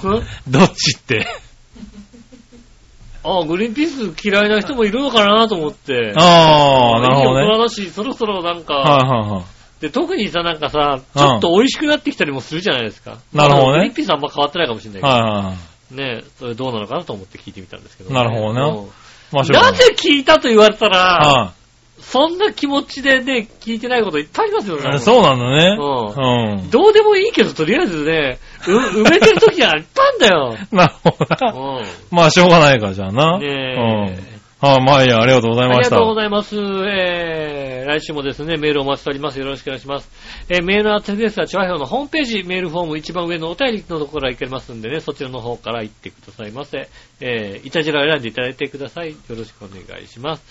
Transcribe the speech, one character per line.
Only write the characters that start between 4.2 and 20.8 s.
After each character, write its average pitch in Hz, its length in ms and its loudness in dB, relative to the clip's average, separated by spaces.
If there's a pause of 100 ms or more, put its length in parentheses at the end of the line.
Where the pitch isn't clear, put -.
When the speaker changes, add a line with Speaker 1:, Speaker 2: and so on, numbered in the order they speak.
Speaker 1:
嫌 202 160 2
い 208 40 0
な 208 120 0
人 233 140 -6
も 233 100 0
い 202 60 0
る 233 120 -2
の 277 80 -2
か 220 160 2
な 220 200 4
と 214 80 -2
思 156 140 -4
っ 143 40 -8
て。 117 440 -4
Speaker 2:
あ 151 840 6
ー、 117 40 0
な 127 80 4
る 131 60 2
ほ 131 180 4
ど 135 40 0
ね。 135 40 2
Speaker 1:
い 208 40 0
い - 40 2
大 220 40 2
人 226 80 2
だ 233 60 0
し、 202 220 -10
そ 196 120 -10
ろ 254 120 -8
そ 240 100 -8
ろ 196 180 -4
な 170 120 -4
ん 170 100 -14
か、 151 100 -6
Speaker 2:
は 139 300 2
い 131 40 -2
は 117 180 0
い 104 40 -6
は 98 100 -6
い。 90 40 -12 (360)
Speaker 1:
で、 156 100 -8
特 330 260 -4
に 208 120 -4
さ、 165 140 -4
な 170 120 -4
ん 156 40 -12
か 143 120 -6
さ、 143 300 0 (140)
Speaker 2:
う 139 40 -2
ん。 - 20 4
Speaker 1:
ち 143 40 6
ょ 135 140 4
っ - 20 -4
と 170 100 2
美 196 140 4
味 269 60 0
し - 80 -8
く 311 80 -4
な 302 100 0
っ 294 40 -4
て 285 120 -6
き - 40 -14
た 185 80 -2
り 147 80 -4
も 135 80 -6
す 139 140 -12
る 165 60 -6
じ 190 100 -2
ゃ 147 40 0
な 127 60 -2
い 117 40 -4
で 107 60 -8
す - 120 -18
か。 110 160 -18 (140)
Speaker 2:
な 147 160 4
る 143 60 6
ほ 143 60 6
ど 131 60 6
ね。 - 0 -
Speaker 1:
ま 131 40 4
あ、 - 80 2
グ 185 60 2
リ 240 40 -2
ー - 40 -12
ン - 20 -18
ピ 160 80 -4
ー - 40 -6
ス 185 60 0
あ 151 40 0
ん 143 40 -4
ま 143 80 -4
変 143 140 -4
わ 147 60 2
っ - 40 -18
て 180 60 -6
な 170 60 0
い 135 40 0
か 117 60 -6
も 107 60 -10
し 110 60 -18
れ 107 60 -16
な 98 60 -14
い 95 40 -14
け - 40 0
ど。 135 60 2
Speaker 2:
は 123 60 4
い 117 40 2
は 113 60 0
い 101 160 -2
は 95 80 -6
い。 92 40 -12 (380)
Speaker 1:
ね、 131 280 -8 (160)
そ 131 80 -12
れ 120 80 -8
ど 131 160 -6
う - 20 -6
な 110 80 -6
の 104 60 -8
か 120 100 -8
な 175 80 -8
と - 80 -12
思 98 120 -14
っ - 20 -20
て - 120 -20
聞 - 120 -20
い - 20 -16
て 95 80 -20
み 90 60 -20
た 92 100 -20
ん 92 60 -20
で - 80 -20
す - 80 -20
け - 60 -20
ど 156 60 -12
ね。 135 60 -4
Speaker 2:
な 123 80 2
る 117 60 -2
ほ 110 220 -4
ど - 20 -4
ね。 131 240 -2
Speaker 1:
う 101 60 -12
ん。 98 40 -18 (440)
Speaker 2:
ま 143 80 0
あ、 135 40 2
し - 60 -2
ょ - 20 0
う - 20 6
が 330 80 6
な 508 80 6
い。 - 20 4
Speaker 1:
な 508 60 -2
ぜ 494 180 6
聞 311 200 2
い 269 80 -2
た 320 140 6
と 294 100 -2
言 226 80 4
わ 214 120 8
れ 208 80 -2
た 220 120 0